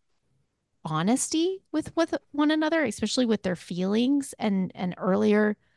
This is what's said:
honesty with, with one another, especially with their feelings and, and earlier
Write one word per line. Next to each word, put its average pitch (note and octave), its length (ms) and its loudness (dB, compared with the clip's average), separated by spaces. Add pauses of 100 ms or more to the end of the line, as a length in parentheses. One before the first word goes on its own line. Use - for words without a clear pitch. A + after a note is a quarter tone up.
(840)
honesty C4 800 0 (100)
with, D#4 240 -4
with E4 180 0 (180)
one D4 180 2
another, D#4 340 2
especially A3+ 420 -2
with A3 160 0
their E3 140 -2
feelings A3+ 840 -2
and, F#3+ 360 0
and F3+ 240 -4
earlier G#3 580 2 (200)